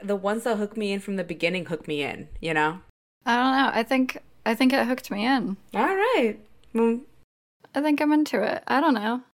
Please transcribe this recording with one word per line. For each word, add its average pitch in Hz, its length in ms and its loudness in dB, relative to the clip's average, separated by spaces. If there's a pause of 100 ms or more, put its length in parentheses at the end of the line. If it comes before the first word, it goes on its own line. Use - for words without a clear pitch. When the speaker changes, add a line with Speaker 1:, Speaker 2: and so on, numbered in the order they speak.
Speaker 1:
the 202 140 -2
ones 202 280 -2
that 226 140 0
hook 208 180 -4
me 208 160 -2
in 196 80 -4
from 196 160 -6
the 185 80 -2
beginning 170 420 -2
hook 160 220 -6
me 147 140 -2
in, - 260 -8 (120)
you 160 140 -4
know? 156 260 0 (440)
Speaker 2:
I 240 120 2
don't 262 200 2
know. 269 160 2
I 226 100 0
think, 262 360 0 (260)
I 226 100 2
think 262 180 4
it 262 140 2
hooked 254 240 -4
me 202 160 -4
in. 247 300 0 (180)
Speaker 1:
All 277 220 2
right. 381 400 2 (380)
Well, 233 260 2 (720)
Speaker 2:
I 277 60 -2
think 294 200 2
I'm 302 120 4
into 294 300 2
it. - 240 -2
I 262 140 2
don't 302 140 4
know. 226 280 -2 (120)